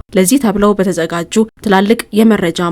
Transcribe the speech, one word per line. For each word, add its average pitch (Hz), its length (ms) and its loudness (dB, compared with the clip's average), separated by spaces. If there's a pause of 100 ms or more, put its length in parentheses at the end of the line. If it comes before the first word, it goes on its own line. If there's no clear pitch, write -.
(120)
ለዚህ 190 280 2
ተብለው 208 340 0
በተዘጋጁ 170 580 -4 (280)
ትላልቅ 202 400 0 (120)
የመረጃ 208 280 2 (320)